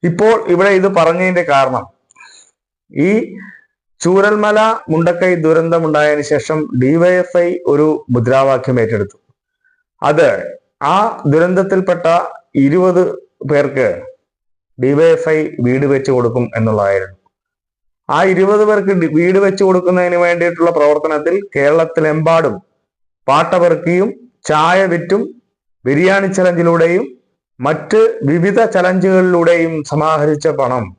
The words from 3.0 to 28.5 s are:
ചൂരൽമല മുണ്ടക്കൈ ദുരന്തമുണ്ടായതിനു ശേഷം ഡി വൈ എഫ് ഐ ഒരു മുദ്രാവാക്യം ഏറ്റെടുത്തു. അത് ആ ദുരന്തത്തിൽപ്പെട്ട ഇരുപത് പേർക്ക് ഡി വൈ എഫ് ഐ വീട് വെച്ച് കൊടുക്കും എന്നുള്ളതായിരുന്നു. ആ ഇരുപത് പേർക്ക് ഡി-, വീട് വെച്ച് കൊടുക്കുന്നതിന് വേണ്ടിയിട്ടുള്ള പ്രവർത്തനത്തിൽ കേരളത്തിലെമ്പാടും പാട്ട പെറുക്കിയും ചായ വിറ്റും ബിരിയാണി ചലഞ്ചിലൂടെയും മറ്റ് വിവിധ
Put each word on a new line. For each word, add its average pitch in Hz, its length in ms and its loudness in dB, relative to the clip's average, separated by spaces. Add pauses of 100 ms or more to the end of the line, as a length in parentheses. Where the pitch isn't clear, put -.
ചൂരൽമല 208 580 2 (300)
മുണ്ടക്കൈ 170 460 0
ദുരന്തമുണ്ടായതിനു 160 880 0
ശേഷം 147 380 -2 (200)
ഡി 131 160 2
വൈ 175 180 2
എഫ് 180 240 -2
ഐ 175 100 2 (200)
ഒരു 147 200 2 (220)
മുദ്രാവാക്യം 123 680 0
ഏറ്റെടുത്തു. 104 380 -4 (840)
അത് 151 260 2 (560)
ആ 151 120 0 (320)
ദുരന്തത്തിൽപ്പെട്ട 180 760 0 (500)
ഇരുപത് 170 460 2 (460)
പേർക്ക് 135 400 0 (920)
ഡി 127 140 0
വൈ 156 120 4
എഫ് 165 240 2
ഐ 156 100 0 (200)
വീട് 127 260 0
വെച്ച് 135 260 0
കൊടുക്കും 120 340 0 (100)
എന്നുള്ളതായിരുന്നു. 98 640 -2 (920)
ആ 160 140 0
ഇരുപത് 190 420 2
പേർക്ക് 202 280 0
ഡി-, 165 200 -2
വീട് 175 260 2
വെച്ച് 196 240 0
കൊടുക്കുന്നതിന് 180 520 0
വേണ്ടിയിട്ടുള്ള 170 560 0
പ്രവർത്തനത്തിൽ 151 640 0 (120)
കേരളത്തിലെമ്പാടും 156 1080 0 (720)
പാട്ട 151 260 0
പെറുക്കിയും 175 560 0 (360)
ചായ 170 400 2
വിറ്റും 180 380 -2 (640)
ബിരിയാണി 185 420 0
ചലഞ്ചിലൂടെയും 175 800 0 (540)
മറ്റ് 147 420 0 (220)
വിവിധ 170 420 0